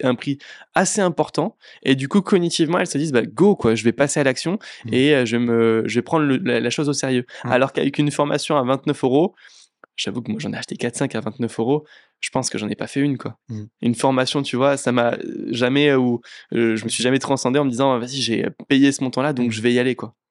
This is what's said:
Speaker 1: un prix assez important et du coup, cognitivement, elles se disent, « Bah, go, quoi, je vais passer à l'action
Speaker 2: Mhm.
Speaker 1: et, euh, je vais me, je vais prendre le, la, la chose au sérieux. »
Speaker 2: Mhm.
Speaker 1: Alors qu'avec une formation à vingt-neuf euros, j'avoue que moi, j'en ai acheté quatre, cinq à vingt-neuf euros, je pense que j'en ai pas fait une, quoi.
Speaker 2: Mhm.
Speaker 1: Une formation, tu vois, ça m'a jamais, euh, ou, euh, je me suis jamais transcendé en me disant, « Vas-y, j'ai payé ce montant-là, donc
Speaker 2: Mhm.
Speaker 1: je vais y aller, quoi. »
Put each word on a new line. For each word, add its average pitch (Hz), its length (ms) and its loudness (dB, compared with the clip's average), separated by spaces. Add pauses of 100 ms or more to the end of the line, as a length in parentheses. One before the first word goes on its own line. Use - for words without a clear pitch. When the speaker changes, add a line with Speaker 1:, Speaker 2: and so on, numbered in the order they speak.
Speaker 1:
un 127 120 2
prix 139 240 -6 (340)
assez 190 280 2
important 160 560 -2 (260)
et 135 120 4
du 131 120 -6
coup, 202 140 2
cognitivement, 175 580 2
elles 185 80 0
se 147 100 -4
disent, « 156 160 -2
Bah, 117 120 2
go, 185 300 4
quoi, 113 200 2
je 107 80 -4
vais 117 80 4
passer 143 280 0
à 147 40 2
l'action 135 360 0 (260)
Speaker 2:
Mhm. 110 80 -6
Speaker 1:
et, 139 220 4
euh, 127 100 2
je 113 120 0
vais 120 60 2
me, 113 420 2
je 110 100 -4
vais 120 60 2
prendre 156 240 0
le, 131 120 2
la, 120 220 0
la 117 100 -2
chose 143 200 -2
au 147 40 0
sérieux. » 131 320 -2 (200)
Speaker 2:
Mhm. 123 60 -2
Speaker 1:
Alors 127 220 2
qu'avec 143 260 -2
une 147 120 2
formation 147 460 0
à 135 60 2
vingt-neuf 135 400 -2
euros, 143 320 2 (600)
j'avoue 101 260 -6
que 113 100 -8
moi, - 80 -6
j'en 104 140 -6
ai 120 40 -8
acheté - 200 -10
quatre, 120 180 -4
cinq 139 200 -4
à 113 40 -2
vingt-neuf 110 400 -6
euros, 139 260 0 (360)
je - 80 -6
pense 131 200 -2
que - 80 -8
j'en 104 120 -4
ai 107 60 -4
pas - 120 -10
fait 139 140 -4
une, 139 160 0
quoi. 117 200 -10 (120)
Speaker 2:
Mhm. 107 180 -10 (140)
Speaker 1:
Une 117 140 0
formation, 131 460 0
tu 139 140 -6
vois, 139 220 2
ça 135 140 -2
m'a 120 260 2 (320)
jamais, 131 400 2
euh, 139 80 4
ou, 123 240 0 (320)
euh, 113 220 2
je 107 80 -6
me 117 60 -4
suis 117 140 -4
jamais 127 160 2
transcendé 131 400 0
en 143 60 2
me 135 40 0
disant, « 127 300 2
Vas-y, 127 220 -6
j'ai 113 260 -2 (200)
payé 139 240 6
ce 135 120 -4
montant-là, 131 300 -2
donc 123 140 -2
Speaker 2:
Mhm. 117 40 -2
Speaker 1:
je 107 100 -6
vais 120 120 2
y 123 60 4
aller, 123 160 0
quoi. » - 200 -14 (160)